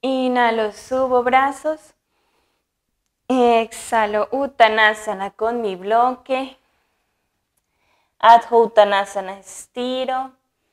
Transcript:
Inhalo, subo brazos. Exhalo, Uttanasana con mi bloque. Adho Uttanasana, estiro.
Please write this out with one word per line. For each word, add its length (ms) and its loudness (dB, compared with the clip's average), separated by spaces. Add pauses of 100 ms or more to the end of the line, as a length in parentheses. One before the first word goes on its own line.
Inhalo, 680 -2
subo 540 -2
brazos. 680 -2 (1300)
Exhalo, 1040 0
Uttanasana 1000 0
con 300 -4
mi 120 -4
bloque. 840 -2 (1600)
Adho 460 6
Uttanasana, 760 0
estiro. 880 -8 (420)